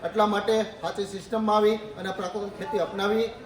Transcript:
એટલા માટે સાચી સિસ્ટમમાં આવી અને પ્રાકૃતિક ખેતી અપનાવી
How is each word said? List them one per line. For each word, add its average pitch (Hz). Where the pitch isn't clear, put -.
એટલા 208
માટે 208
સાચી 196
સિસ્ટમમાં 214
આવી 214
અને 190
પ્રાકૃતિક 202
ખેતી 196
અપનાવી 202